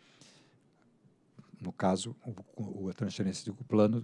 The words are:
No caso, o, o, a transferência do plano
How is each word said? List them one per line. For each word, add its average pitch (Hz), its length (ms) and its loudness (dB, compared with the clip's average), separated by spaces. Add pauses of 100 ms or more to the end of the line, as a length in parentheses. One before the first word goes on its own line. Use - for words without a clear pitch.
(1600)
No 92 100 -6
caso, 98 440 0 (100)
o, 98 600 -8
o, 95 40 -2
a 92 40 -6
transferência 98 520 -2
do - 180 -8
plano 110 400 4